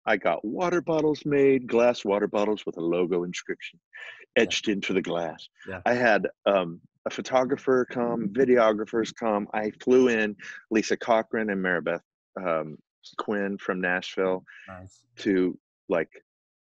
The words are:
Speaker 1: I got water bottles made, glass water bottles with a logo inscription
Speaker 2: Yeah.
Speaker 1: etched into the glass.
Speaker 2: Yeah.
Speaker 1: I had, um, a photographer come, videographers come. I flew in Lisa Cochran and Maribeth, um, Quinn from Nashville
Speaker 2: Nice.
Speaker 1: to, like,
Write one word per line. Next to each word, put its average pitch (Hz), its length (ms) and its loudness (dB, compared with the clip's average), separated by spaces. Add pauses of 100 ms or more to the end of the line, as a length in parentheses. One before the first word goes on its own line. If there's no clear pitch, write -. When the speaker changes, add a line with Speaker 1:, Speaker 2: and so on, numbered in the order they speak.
Speaker 1:
I 110 100 2
got 90 300 -2
water 170 360 -2
bottles 151 440 -2
made, 139 420 2
glass 117 380 2
water 104 220 2
bottles 104 380 -2
with - 120 -8
a 82 40 -8
logo 87 440 0
inscription - 520 -10 (600)
Speaker 2:
Yeah. 117 60 4
Speaker 1:
etched - 260 -4
into 98 240 -2
the 95 80 2
glass. 85 480 -6 (180)
Speaker 2:
Yeah. 92 180 -10
Speaker 1:
I 120 100 2
had, 113 320 2 (180)
um, 90 340 2 (260)
a - 40 -4
photographer 127 840 0
come, 117 380 -4
videographers 113 840 2
come. 107 400 -2
I 107 180 -4 (120)
flew 127 260 6
in 107 260 0 (360)
Lisa 110 260 2
Cochran 110 520 0
and 98 140 -2
Maribeth, 85 380 0 (400)
um, 78 360 -4 (400)
Quinn 101 400 -4
from 92 240 -4
Nashville 92 640 -2 (260)
Speaker 2:
Nice. 92 340 -20 (140)
Speaker 1:
to, 92 400 2 (320)
like, 85 200 0 (540)